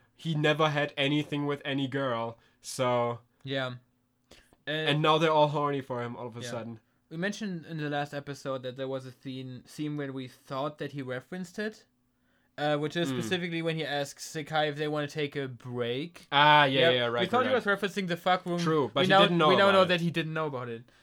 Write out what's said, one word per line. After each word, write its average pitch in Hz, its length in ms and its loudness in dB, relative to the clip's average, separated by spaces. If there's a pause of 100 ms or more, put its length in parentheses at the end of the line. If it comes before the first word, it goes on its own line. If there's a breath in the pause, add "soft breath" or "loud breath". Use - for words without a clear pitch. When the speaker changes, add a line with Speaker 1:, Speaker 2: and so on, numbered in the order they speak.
(180 soft breath)
Speaker 1:
he 165 180 -4
never 151 340 4
had 147 280 -2
anything 147 480 0
with 143 180 -4
any 139 240 -2
girl, 120 500 -4 (240 soft breath)
so. 120 580 0 (260)
Speaker 2:
Yeah. 135 300 -6 (920 soft breath)
Uh, 151 40 -6
Speaker 1:
And 151 300 0
now 156 160 6
they're 160 140 4
all 151 160 6
horny 143 340 -2
for 123 220 -6
him 120 140 -8
all 120 100 -10
of 113 80 -14
a 120 60 -10
Speaker 2:
Yeah. 120 100 -8
Speaker 1:
sudden. 117 280 -10 (300)
Speaker 2:
We 160 60 -14
mentioned 190 500 -6
in 160 120 -10
the 151 120 -4
last 147 240 -4
episode 139 500 -8
that 127 120 -8
there 135 140 -6
was 131 160 -6
a 127 80 -14
scene, 127 520 -12
scene 151 300 -6
where 143 160 -6
we 131 160 -8
thought 143 520 -8
that 143 120 -8
he 139 100 -10
referenced 127 560 -8
it, 214 260 -8 (720)
uh, 147 220 0
which 151 180 -4
is 165 140 0
Speaker 1:
Mm. 131 100 -2
Speaker 2:
specifically 170 440 -4
when 165 140 -2
he 160 80 -4
asks 143 460 -6
Sekai 156 380 -2
if 143 60 -6
they 151 120 -4
wanna 151 200 -2
take 147 280 -6
a 139 120 -4
break. 123 840 -8
Speaker 1:
Ah, 147 340 8
yeah, 135 160 2
Speaker 2:
Yeah, - 100 8
Speaker 1:
yeah, 123 160 2
right, 117 140 0
Speaker 2:
we - 40 2
thought 240 140 2
Speaker 1:
right, 247 80 2
Speaker 2:
he 262 80 2
was 220 100 0
Speaker 1:
right. 196 140 0
Speaker 2:
referencing 190 300 -4
the 170 80 -2
fuck 180 280 0
room. 175 140 -2
Speaker 1:
True, 156 340 2
but 185 80 0
Speaker 2:
We 185 60 4
Speaker 1:
he - 20 2
Speaker 2:
now, 190 120 8
Speaker 1:
didn't 170 180 4
know 156 80 6
Speaker 2:
we 156 80 8
now 196 140 6
Speaker 1:
about 196 80 4
Speaker 2:
know 185 60 8
Speaker 1:
it. 180 40 4
Speaker 2:
that 175 140 0
he 170 100 0
didn't 160 220 -4
know 160 120 -2
about 123 240 -6
it. 117 140 -10 (200 soft breath)